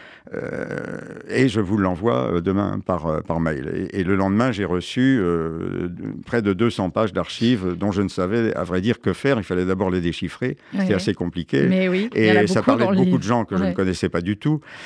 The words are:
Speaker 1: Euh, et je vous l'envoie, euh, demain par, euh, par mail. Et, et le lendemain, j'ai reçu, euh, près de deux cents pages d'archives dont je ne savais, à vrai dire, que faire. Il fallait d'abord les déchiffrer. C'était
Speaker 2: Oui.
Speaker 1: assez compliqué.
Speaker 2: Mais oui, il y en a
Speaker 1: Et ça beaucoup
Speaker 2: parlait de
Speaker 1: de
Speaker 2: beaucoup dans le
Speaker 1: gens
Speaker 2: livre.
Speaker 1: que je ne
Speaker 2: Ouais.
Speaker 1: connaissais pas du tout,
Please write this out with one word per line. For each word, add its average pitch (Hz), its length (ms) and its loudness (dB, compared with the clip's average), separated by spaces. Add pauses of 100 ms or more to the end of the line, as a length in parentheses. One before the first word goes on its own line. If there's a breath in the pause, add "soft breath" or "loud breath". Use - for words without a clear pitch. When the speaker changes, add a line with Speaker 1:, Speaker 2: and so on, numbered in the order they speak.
(340 loud breath)
Speaker 1:
Euh, - 320 -8 (600)
et 123 200 4
je 110 120 0
vous 101 160 0
l'envoie, 104 560 2
euh, 87 80 2
demain 98 440 0
par, 82 220 -2
euh, 78 140 0
par 82 180 -2
mail. 82 540 -4
Et, 98 80 -2
et 87 40 0
le 95 120 2
lendemain, 101 360 2
j'ai 98 120 -4
reçu, 120 560 0
euh, 87 680 -2 (360)
près 120 160 -2
de 101 140 2
deux 113 160 2
cents 95 180 -2
pages 104 240 0
d'archives 92 640 0
dont 98 140 -2
je 95 80 0
ne 95 80 2
savais, 104 480 0
à 90 80 -2
vrai 90 160 -2
dire, 110 200 0
que 98 120 0
faire. 135 240 0
Il 101 80 -2
fallait 90 220 0
d'abord 95 240 0
les 92 100 0
déchiffrer. 87 560 -4 (160 loud breath)
C'était 190 140 -2
Speaker 2:
Oui. 107 80 2
Speaker 1:
assez 95 180 0
compliqué. 87 560 -2
Speaker 2:
Mais 185 220 2
oui, 196 260 0
il 110 80 4
y - 80 6
en 214 40 6
a 208 60 6
Speaker 1:
Et 208 40 2
ça 190 160 2
beaucoup 262 160 4
Speaker 2:
parlait - 80 2
de - 60 2
Speaker 1:
de - 120 4
Speaker 2:
beaucoup 180 60 4
dans 180 80 4
le - 40 -6
Speaker 1:
gens 117 180 2
Speaker 2:
livre. - 100 -4
Speaker 1:
que 98 80 -2
je 95 40 0
ne 95 60 2
Speaker 2:
Ouais. 90 60 -2
Speaker 1:
connaissais 92 340 0
pas 87 140 -2
du 104 160 -2
tout, 151 220 0 (260 loud breath)